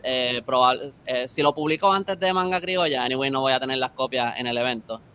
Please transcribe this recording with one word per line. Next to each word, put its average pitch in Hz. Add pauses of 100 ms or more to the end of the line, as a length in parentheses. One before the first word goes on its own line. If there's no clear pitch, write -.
eh, 123
probable, 131 (140)
eh, 127
si -
lo 147
publico 156
antes 196
de 185
Manga 185
Criolla, 170
anyway, 131
no 135
voy 135
a 131
tener 131
las 127
copias 123
en 123
el 120
evento 117 (140)